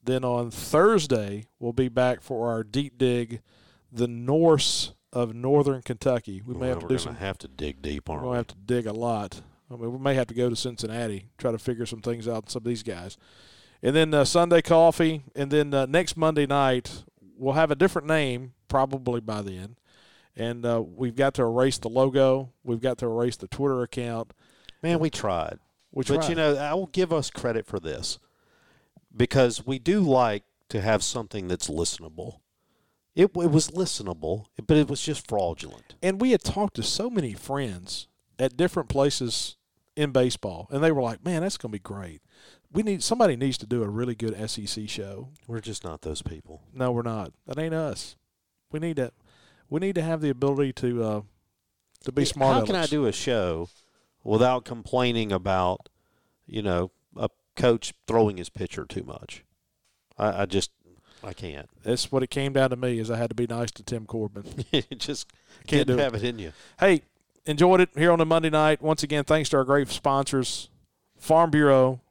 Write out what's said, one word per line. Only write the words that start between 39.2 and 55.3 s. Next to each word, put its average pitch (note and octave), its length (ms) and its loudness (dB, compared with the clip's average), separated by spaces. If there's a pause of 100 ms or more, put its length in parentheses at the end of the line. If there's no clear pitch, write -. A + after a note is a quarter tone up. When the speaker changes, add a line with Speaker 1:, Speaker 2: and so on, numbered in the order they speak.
Speaker 1:
in D3 160 0
baseball, G#2+ 580 0
and C#3+ 140 -2
they E3 80 4
were C#3 80 0
like, A#2 240 -6
"Man, E3 160 -2
that's D#3+ 160 -4
gonna A2 160 -10
be G2+ 60 -8
great. F#2 420 -12 (500)
We F#3+ 120 0
need, G3+ 200 -2
somebody A3+ 340 4
needs C3 220 -2
to G#2+ 80 -12
do A#2 160 0
a G2+ 60 -2
really A#2 260 -4
good A2 200 -4
S A2 240 -8
E G2+ 80 -10
C G#2+ 200 -8
show." G#2 440 -12 (160)
Speaker 2:
We're A#2 140 -8
just G#2+ 220 -12
not D#2+ 200 -12
those D2+ 180 -8
people. D#2+ 420 -14 (120)
Speaker 1:
No, B2+ 180 -2
we're A#2+ 80 -2
not. A2+ 320 -8 (140)
That C#3 120 -10
ain't D#3+ 140 -4
us. D#3+ 440 -8 (540)
We D3+ 100 -8
need E3 160 -4
to, B2 160 -4 (580)
we D#3 100 -2
need G3 140 -2
to E3+ 80 0
have E3 180 -2
the D3+ 80 0
ability C3+ 460 0
to, A#2+ 280 -2
uh, G#2+ 180 -2 (840)
to B2+ 80 -6
be C#3+ 100 2
Speaker 2:
Hey, C3+ 40 2
Speaker 1:
smart C3+ 280 4
Speaker 2:
how A2+ 120 2
can G3 100 0
I E3+ 80 0
Speaker 1:
alecks. C#3 60 -2
Speaker 2:
do D3 160 2
a G2+ 60 2
show F2+ 580 -2 (520)
without B2 440 2
complaining A#2 680 0